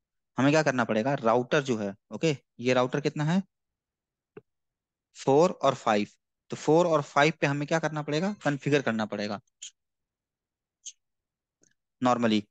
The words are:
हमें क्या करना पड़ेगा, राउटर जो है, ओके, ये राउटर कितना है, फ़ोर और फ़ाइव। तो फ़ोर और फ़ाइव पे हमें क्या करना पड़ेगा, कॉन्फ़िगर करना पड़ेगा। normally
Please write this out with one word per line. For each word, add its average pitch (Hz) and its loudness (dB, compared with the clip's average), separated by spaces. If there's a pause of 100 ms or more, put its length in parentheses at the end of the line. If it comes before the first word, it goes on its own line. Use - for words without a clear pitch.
(380)
हमें 135 2
क्या 156 4
करना 127 0
पड़ेगा, 113 0
राउटर 123 0
जो 127 -2
है, 101 -6 (180)
ओके, 139 -2 (240)
ये 127 0
राउटर 127 0
कितना 147 -4
है, 180 2 (1800)
फ़ोर 151 4 (120)
और 135 2
फ़ाइव। 107 0 (440)
तो - -6
फ़ोर 165 2
और 156 2
फ़ाइव 147 2
पे 156 2
हमें 143 -4
क्या 165 -2
करना 151 -4
पड़ेगा, 160 -2 (100)
कॉन्फ़िगर 143 0
करना 113 -2
पड़ेगा। 104 -6 (2500)
normally 120 2